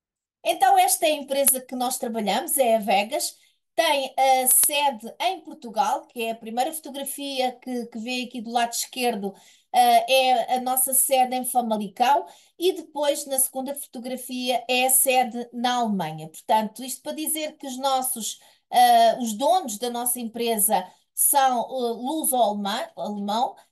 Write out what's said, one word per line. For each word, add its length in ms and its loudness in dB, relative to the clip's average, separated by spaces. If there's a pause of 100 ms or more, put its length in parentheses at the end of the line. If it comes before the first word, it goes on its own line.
(440)
Então, 340 4
esta 280 4
é 60 6
a 40 2
empresa 460 0
que 140 -14
nós 220 -4
trabalhamos, 600 -4
é 180 4
a 40 2
Vegas. 580 -2 (380)
Tem 420 0
a 300 6
sede 760 0
em 200 -4
Portugal, 680 -4
que 160 -8
é 80 -4
a 40 -6
primeira 380 -4
fotografia 800 -6
que, 320 -8
que 140 -14
vê 240 -6
aqui 180 -10
do 100 -10
lado 220 -2
esquerdo, 600 -4 (400)
eh, 540 6
é 300 2
a 40 -2
nossa 320 -2
sede 420 2
em 100 -4
Famalicão, 800 0 (340)
e 140 2
depois, 520 -2
na 140 -4
segunda 360 -2
fotografia, 920 -6
é 200 2
a 20 2
sede 640 2
na 220 -2
Alemanha. 520 -2
Portanto, 560 -2
isto 180 -10
para 120 -8
dizer 440 -6
que 80 -14
os 120 -8
nossos, 600 -2 (300)
eh, 500 6
os 140 -4
donos 440 0
da 120 -4
nossa 300 -4
empresa 680 0 (300)
são, 460 2
eh, 320 -4
luso-alemã-, 1040 -2
alemão, 580 -4 (160)